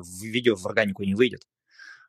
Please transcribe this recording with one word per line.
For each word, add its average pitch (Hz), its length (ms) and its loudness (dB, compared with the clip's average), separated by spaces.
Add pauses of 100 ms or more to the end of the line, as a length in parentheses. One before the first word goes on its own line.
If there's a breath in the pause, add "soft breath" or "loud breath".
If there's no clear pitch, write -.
в-, 90 240 -14
видео 113 300 2
в 92 120 -8
органику 104 360 0
не 98 120 0
выйдет. 107 260 2 (680 loud breath)